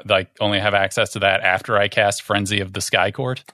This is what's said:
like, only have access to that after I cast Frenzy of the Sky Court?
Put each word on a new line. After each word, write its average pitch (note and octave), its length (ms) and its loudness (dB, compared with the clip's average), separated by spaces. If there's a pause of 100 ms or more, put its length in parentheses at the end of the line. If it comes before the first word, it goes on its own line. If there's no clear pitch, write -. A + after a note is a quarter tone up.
like, F#2+ 240 2 (100)
only G#2 200 0
have G#2 160 0
access G2 380 0
to G#2+ 60 -8
that G2 220 2
after F#2+ 360 0
I G2+ 100 2
cast G2+ 340 0
Frenzy G2+ 380 -2
of F#2+ 140 -4
the F#2+ 80 -6
Sky F#2+ 300 0
Court? B2+ 320 -6 (100)